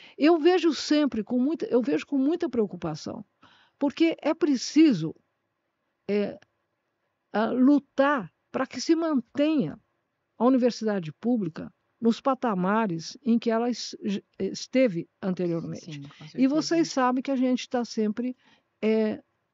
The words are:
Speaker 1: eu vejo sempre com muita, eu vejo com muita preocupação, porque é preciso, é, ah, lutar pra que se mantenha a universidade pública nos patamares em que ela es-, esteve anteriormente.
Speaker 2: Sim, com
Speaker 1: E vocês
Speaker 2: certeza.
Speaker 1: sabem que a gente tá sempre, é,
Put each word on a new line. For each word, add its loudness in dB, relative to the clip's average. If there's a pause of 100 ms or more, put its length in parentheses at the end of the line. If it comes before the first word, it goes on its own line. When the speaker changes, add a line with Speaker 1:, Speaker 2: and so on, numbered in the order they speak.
(180)
Speaker 1:
eu 4
vejo 4
sempre 0
com -2
muita, -2
eu 2
vejo -2
com -4
muita 0
preocupação, -6 (540)
porque 0
é 0
preciso, 2 (920)
é, -2 (920)
ah, -2
lutar 2 (180)
pra -4
que -10
se 2
mantenha -2 (580)
a 0
universidade 0
pública -4 (300)
nos 2
patamares -2
em 2
que -2
ela 0
es-, -8 (440)
esteve 0 (140)
anteriormente. -6
Speaker 2:
Sim, -
com -20 (140)
Speaker 1:
E 4
vocês 0
Speaker 2:
certeza. -8
Speaker 1:
sabem 0
que -6
a 0
gente 0
tá -2
sempre, -4 (460)
é, 0 (320)